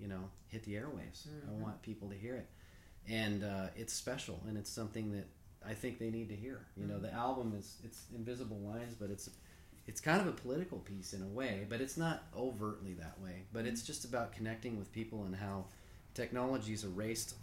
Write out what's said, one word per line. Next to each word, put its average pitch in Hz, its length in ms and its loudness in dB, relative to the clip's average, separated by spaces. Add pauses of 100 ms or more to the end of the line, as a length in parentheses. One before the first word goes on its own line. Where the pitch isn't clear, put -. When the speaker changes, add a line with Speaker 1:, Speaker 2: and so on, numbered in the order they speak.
Speaker 1:
you 104 60 -2
know, 95 220 -2 (180)
hit 110 160 -6
the 104 120 -2
airwaves. 127 520 -4
I 147 240 -6
Speaker 2:
Mm-hmm. 131 100 0
Speaker 1:
want 107 200 -2
people 101 280 -4
to 98 60 -4
hear 117 200 -2
it. 113 120 -4 (600)
And, 107 360 4
uh, 98 320 4
it's 110 180 -2
special, 117 540 0
and 107 100 2
it's 101 120 -2
something 107 420 0
that 101 160 0 (400)
I 113 60 -2
think 120 240 -2
they 113 140 2
need 113 180 0
to 104 60 -2
hear. 117 300 -4 (100)
You 101 120 0
know, 101 80 2
Speaker 2:
Mm-hmm. 98 80 2
Speaker 1:
the - 100 0
album 120 440 4
is, - 260 -6
it's 113 200 -10 (100)
Invisible 117 460 -2
Lines, 113 400 -2
but 104 100 0
it's, 98 200 -2 (580)
it's 107 140 -4
kind 160 180 10
of 185 80 8
a - 40 6
political 139 480 2
piece 95 340 -4
in 98 80 -2
a 95 60 0
way, 104 420 2
but 117 100 2
it's 135 180 2
not 165 260 4 (120)
overtly 107 600 2
that 82 260 -6
way. 92 220 -4 (100)
But 113 120 2
it's 117 160 2
Speaker 2:
Mm-hmm. - 60 -4
Speaker 1:
just - 180 -2
about 117 280 2
connecting 113 440 0
with 98 140 -2
people 110 320 0
and 95 120 0
how 98 300 0 (480)
technology's 117 720 4
erased 107 580 2